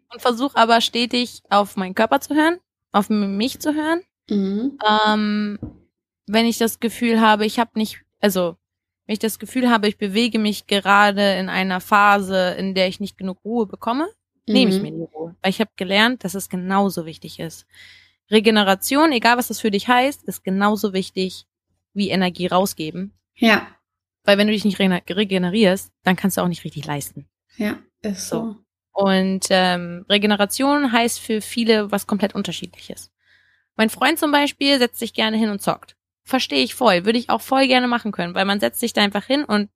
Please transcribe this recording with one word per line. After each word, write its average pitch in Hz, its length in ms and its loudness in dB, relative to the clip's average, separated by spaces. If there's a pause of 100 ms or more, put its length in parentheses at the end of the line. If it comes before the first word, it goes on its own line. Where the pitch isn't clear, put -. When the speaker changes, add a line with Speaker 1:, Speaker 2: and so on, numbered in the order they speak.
(120)
Speaker 1:
und 240 100 -18
versuch 247 320 0
aber 233 260 6
stetig 240 680 -2
auf 202 260 2
meinen 185 180 -4
Körper 226 260 2
zu - 140 -8
hören, 320 240 2 (340)
auf 202 180 0
m-, 202 260 0
mich 233 220 -2
zu 302 160 -2
hören. 311 280 -2 (280)
Speaker 2:
Mhm. 208 480 -2 (100)
Speaker 1:
Ähm, 214 720 0 (680)
wenn 226 200 2
ich 233 100 0
das 226 240 -2
Gefühl 226 400 0
habe, 214 240 4
ich 214 140 -2
hab 233 180 -2
nicht, 220 240 -4 (200)
also, 180 360 0 (500)
wenn 208 60 -6
ich 214 60 -4
das 226 200 -4
Gefühl 247 320 -2
habe, 208 160 4
ich 214 120 0
bewege 214 400 0
mich 214 280 -2
gerade 202 680 4
in 185 160 -4
einer 185 300 -2
Phase, 196 800 2
in 190 160 -4
der 185 140 2
ich 190 120 -8
nicht 202 180 -10
genug 185 260 -10
Ruhe 220 220 -2
bekomme, 254 420 -6 (380)
nehme 214 240 2
ich 190 80 0
Speaker 2:
Mhm. 202 40 -4
Speaker 1:
mir 151 100 -8
die 165 220 -12
Ruhe. 165 280 -12
Weil 190 80 -2
ich - 100 -6
hab - 160 -4
gelernt, 208 480 0
dass 180 100 -8
es 196 140 -10
genauso 185 560 -2
wichtig 160 340 -16
ist. 165 280 -12 (640)
Regeneration, 214 840 4
egal 233 240 2
was 247 120 -2
das 214 120 -10
für 220 100 0
dich 202 180 -2
heißt, 247 360 2
ist - 200 -10
genauso 202 500 0
wichtig 185 520 -6 (460)
wie 202 160 -4
Energie 180 380 0
rausgeben. 180 640 -2 (240)
Speaker 2:
Ja. 220 300 4 (580)
Speaker 1:
Weil 202 140 4
wenn 208 80 4
du 214 80 2
dich 202 100 -4
nicht 196 140 0
rene-, 185 300 2
regenerierst, 190 840 0 (100)
dann 185 140 2
kannst 190 220 -2
du - 20 0
auch 180 80 0
nicht 170 160 -6
richtig 147 220 -12
leisten. 143 420 -10 (300)
Speaker 2:
Ja, 208 200 -4 (220)
ist 202 280 -8
so. - 100 -6
Speaker 1:
So. 226 180 -8 (360)
Und, 190 580 0
ähm, 175 580 0
Regeneration 214 840 0
heißt 233 280 0
für 220 220 -4
viele 220 500 0
was 202 140 -4
komplett 202 280 -2
Unterschiedliches. - 760 -10 (640)
Mein 220 140 0
Freund 294 300 0
zum 311 100 0
Beispiel 285 480 2
setzt 240 220 0
sich 226 140 -8
gerne 220 220 -2
hin 220 140 0
und 202 100 -6
zockt. - 360 -6 (260)
Verstehe 269 400 -2
ich 240 140 -2
voll, 185 280 2
würde 226 140 2
ich 233 100 -4
auch 220 120 0
voll 269 260 2
gerne 247 220 2
machen 233 240 -4
können, 175 220 -6
weil 190 100 0
man 202 160 -2
setzt 233 200 -2
sich 233 120 -4
da 214 100 0
einfach 202 220 -2
hin 285 200 -2
und 208 320 -2